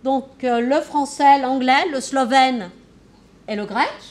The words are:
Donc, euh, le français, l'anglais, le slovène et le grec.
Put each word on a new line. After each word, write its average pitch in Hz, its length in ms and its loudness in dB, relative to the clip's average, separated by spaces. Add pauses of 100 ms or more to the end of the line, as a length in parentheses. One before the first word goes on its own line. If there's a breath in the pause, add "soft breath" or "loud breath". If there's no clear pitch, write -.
Donc, 262 400 -4
euh, 240 160 0
le 262 220 0
français, 277 600 2
l'anglais, 262 500 0
le 269 80 -6
slovène 262 680 0 (800)
et 214 80 -6
le 208 100 -6
grec. 226 240 -2 (220)